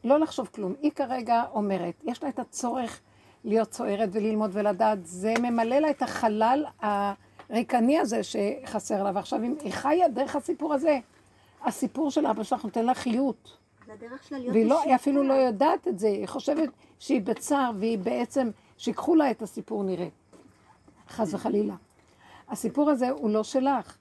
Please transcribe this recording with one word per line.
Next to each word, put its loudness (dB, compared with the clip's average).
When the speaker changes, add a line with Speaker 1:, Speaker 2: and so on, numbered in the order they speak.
Speaker 1:
לא 6
לחשוב -2
כלום. -4
היא 2
כרגע 0
אומרת, -2
יש -6
לה -4
את -6
הצורך -6
להיות 2
צוערת -2
וללמוד 0
ולדעת, 0
זה -2
ממלא 2
לה 2
את -2
החלל 2
הריקני 0
הזה 0
שחסר -4
לה, 0
ועכשיו -4
אם -4
היא -8
חיה 2
דרך -2
הסיפור -2
הזה, 2
הסיפור -2
של 0
אבא 0
שלך -2
נותן -2
לה 2
חיות. -2
Speaker 2:
זה -20
הדרך -18
שלה -12
להיות -4
Speaker 1:
והיא 6
לא, 4
היא 4
אפילו 2
לא 4
Speaker 2:
משופעת. 6
Speaker 1:
יודעת 2
את -2
זה, 2
היא 0
חושבת -2
שהיא 0
בצער, 0
והיא 0
בעצם, 0
שיקחו 0
לה 6
את -4
הסיפור -6
נראה. -2
חס -2
וחלילה. 0
הסיפור 0
הזה 2
הוא -2
לא 2
שלך. 0